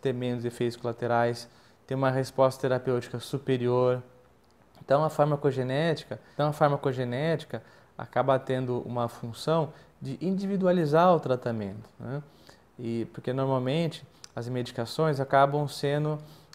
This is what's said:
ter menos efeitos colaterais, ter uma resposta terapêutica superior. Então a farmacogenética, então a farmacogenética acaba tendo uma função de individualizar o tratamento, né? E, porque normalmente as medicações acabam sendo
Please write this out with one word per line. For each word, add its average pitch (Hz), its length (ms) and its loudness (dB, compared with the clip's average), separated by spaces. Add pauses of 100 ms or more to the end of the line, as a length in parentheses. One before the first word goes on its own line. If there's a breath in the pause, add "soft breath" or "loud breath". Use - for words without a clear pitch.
ter 131 120 0
menos 123 320 -4
efeitos 120 320 -2
colaterais, 120 720 0 (360 soft breath)
ter 135 100 -6
uma 135 140 2
resposta 131 520 2
terapêutica 123 580 -2
superior. 127 800 0 (800)
Então 143 200 4
a 156 60 2
farmacogenética, 147 1120 0 (140 loud breath)
então 147 160 0
a 151 40 -2
farmacogenética 139 1120 0 (340 soft breath)
acaba 131 400 2
tendo 127 440 -2
uma 120 260 -4
função 156 640 -4 (260 loud breath)
de 135 220 -8
individualizar 180 920 4
o 156 40 4
tratamento, 113 680 -4 (100)
né? 127 220 -8 (560 loud breath)
E, 117 360 -4
porque - 200 -6
normalmente 135 720 -2 (300 loud breath)
as 120 120 -8
medicações 127 720 -2
acabam 139 480 4
sendo 147 520 -2 (360 loud breath)